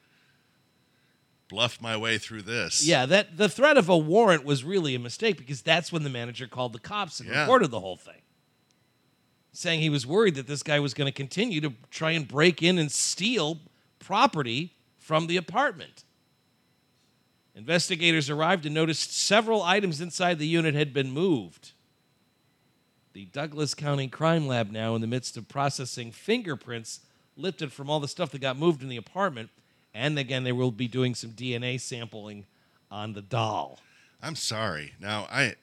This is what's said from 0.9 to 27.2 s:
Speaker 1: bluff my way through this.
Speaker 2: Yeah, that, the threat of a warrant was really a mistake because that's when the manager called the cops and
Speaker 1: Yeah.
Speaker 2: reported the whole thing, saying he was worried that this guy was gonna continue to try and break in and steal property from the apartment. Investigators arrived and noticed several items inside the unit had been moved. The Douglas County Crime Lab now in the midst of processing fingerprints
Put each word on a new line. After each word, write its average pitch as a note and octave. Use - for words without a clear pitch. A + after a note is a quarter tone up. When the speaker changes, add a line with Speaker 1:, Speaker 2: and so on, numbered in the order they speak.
Speaker 1:
bluff A2+
my A2+
way A2+
through G#2+
this. G#2+
Speaker 2:
Yeah, D3
that, F#3
the G3+
threat D4
of F3+
a F3+
warrant D#3+
was C#3
really D#3+
a B2
mistake D3
because C3
that's E3
when E3
the C#3+
manager A#2+
called B2
the A2+
cops G3+
and A#2
Speaker 1:
Yeah. C3
Speaker 2:
reported F#3
the A2
whole F#2
thing, -
saying E3
he D#3+
was C#3+
worried F#3
that C3+
this C#3
guy D3
was C#3+
gonna C#3
continue E3+
to D3+
try D#3+
and E3
break D3+
in F3+
and D3+
steal E3
property E3
from D#3+
the E3+
apartment. F3+
Investigators D#3+
arrived D#3+
and D3+
noticed D#3+
several A3
items F3+
inside F3
the D3+
unit E3
had C#3+
been C3+
moved. C#3
The G2
Douglas D3
County C#3+
Crime D#3+
Lab A#2
now A2+
in A2+
the A2+
midst B2
of A2+
processing C3
fingerprints C3+